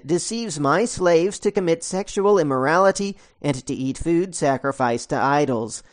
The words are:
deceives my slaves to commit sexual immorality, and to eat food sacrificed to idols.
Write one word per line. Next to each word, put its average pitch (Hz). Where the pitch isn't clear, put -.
deceives 175
my 147
slaves 180
to 202
commit 165
sexual 196
immorality, 170
and 143
to 143
eat 131
food 170
sacrificed 135
to 143
idols. 131